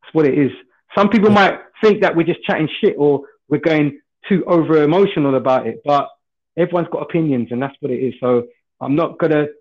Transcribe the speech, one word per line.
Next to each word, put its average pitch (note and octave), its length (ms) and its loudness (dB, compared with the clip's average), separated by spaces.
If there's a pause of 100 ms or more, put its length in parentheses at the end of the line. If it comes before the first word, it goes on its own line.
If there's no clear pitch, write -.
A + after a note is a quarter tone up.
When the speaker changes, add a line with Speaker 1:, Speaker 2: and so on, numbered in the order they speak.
Speaker 1:
That's - 120 -20
what D#3+ 120 2
it C3 120 0
is. C3+ 140 0 (440)
Some G3+ 120 2
people G#3+ 220 2
Speaker 2:
Yeah. G#3 40 4
Speaker 1:
might G3 240 2 (240)
think G#3+ 200 4
that F3 120 0
we're E3 120 0
just E3 180 -4
chatting D#3 240 -2 (120)
shit G#3 180 2
or C#3+ 240 2 (260)
we're D3 120 -2
going D3 400 0 (280)
too F#3+ 180 0
over D#3+ 360 2
emotional D#3 520 2
about B2+ 320 0
it, A2+ 180 -8
but C#3+ 240 0 (480)
everyone's F3 360 -2
got - 100 -6
opinions C#3+ 480 -2
and A#2+ 120 -6
that's C#3 180 -8
what C#3 100 -6
it B2 120 -4
is. B2+ 180 -4
So B2 260 0 (340)
I'm C3 140 -4
not D#3+ 240 -4
gonna D3+ 280 0 (140)